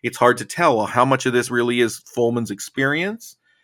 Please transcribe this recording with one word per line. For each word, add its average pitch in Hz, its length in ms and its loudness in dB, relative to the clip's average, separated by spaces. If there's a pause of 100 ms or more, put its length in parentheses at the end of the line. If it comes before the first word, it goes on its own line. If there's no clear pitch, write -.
it's 120 140 -6
hard 120 220 4
to 113 80 -10
tell 131 400 0
how 117 180 2
much 131 220 0
of 123 80 0
this 123 180 0
really 120 300 0
is 113 180 0
Folman's 117 520 -4
experience 151 840 -6 (280)